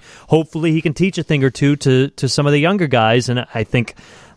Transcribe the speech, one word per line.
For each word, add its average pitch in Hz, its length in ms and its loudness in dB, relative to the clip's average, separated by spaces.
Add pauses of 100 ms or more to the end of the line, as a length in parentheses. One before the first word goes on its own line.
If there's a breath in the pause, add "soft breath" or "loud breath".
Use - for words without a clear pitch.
(280 loud breath)
hopefully 160 460 0
he 160 80 0
can 160 120 -4
teach 180 240 -2
a 160 60 -4
thing 143 200 -2
or 131 60 4
two 143 280 0
to, 135 320 2
to - 200 -4
some 147 160 -2
of 143 60 2
the 147 80 2
younger 180 260 0
guys. 123 440 2
And 120 220 -4
I 110 120 -4
think, - 320 -4 (420 loud breath)